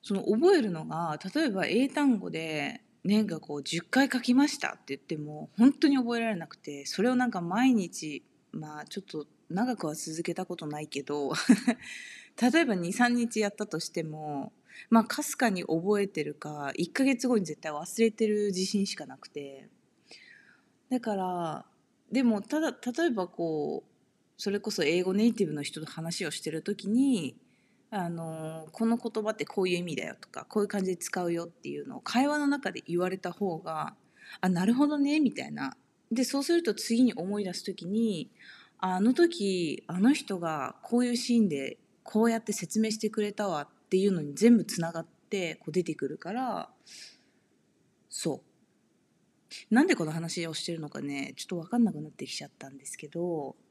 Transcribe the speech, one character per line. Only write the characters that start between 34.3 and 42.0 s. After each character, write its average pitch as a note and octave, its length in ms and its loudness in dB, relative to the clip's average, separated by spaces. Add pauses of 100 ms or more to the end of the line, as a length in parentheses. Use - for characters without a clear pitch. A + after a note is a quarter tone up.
「あ、 F#3 80 4
な F3+ 160 2
る A#3 80 6
ほ C#4+ 140 6
ど D4 100 0
ね」 C#4+ 240 2
み C4 120 4
た C3+ 120 -6
い D3 60 -12
な。 C#3 260 -8 (340)
で、 A#3+ 120 0
そ C#4 160 0
う C#4 40 -2
す E4+ 100 2
る E4+ 100 4
と G#3+ 100 0
次 A#3 300 2
に A#3+ 100 6
思 G3 260 -4
い G#3 40 -2
出 F3+ 100 -4
す - 100 -10
時 F3 220 -8
に、 G3+ 440 -2 (500)
「あ F#3 200 -2
の A#3 140 4
時、 G3 760 2
あ F3 120 -6
の B3 140 8
人 G3 260 -2
が D#3 440 -4
こ A#3+ 160 2
う B3 60 4
い A#3+ 60 0
う A#3+ 40 0
シ A#3+ 220 2
ー A3 60 6
ン F#3+ 60 4
で C#3 280 -4 (260)